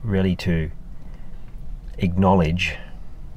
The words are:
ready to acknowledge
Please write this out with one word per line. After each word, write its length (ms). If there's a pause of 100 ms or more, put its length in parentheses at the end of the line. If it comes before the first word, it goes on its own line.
ready 340
to 340 (1300)
acknowledge 800 (600)